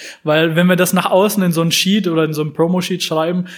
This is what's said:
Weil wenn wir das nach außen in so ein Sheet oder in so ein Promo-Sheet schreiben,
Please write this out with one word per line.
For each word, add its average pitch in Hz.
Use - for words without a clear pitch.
Weil 160
wenn 175
wir 180
das 175
nach 180
außen 202
in 175
so 160
ein 165
Sheet 190
oder 160
in 156
so 151
ein 151
Promo-Sheet 180
schreiben, 170